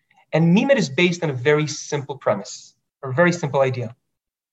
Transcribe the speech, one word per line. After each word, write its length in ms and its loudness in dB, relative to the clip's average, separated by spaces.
And 200 4
MeMed 220 4
is 140 0
based 320 0
on 80 -2
a 40 -4
very 320 2
simple 520 -8
premise, 560 -6
or 80 -8
a 40 -8
very 180 4
simple 280 -2
idea. 360 -4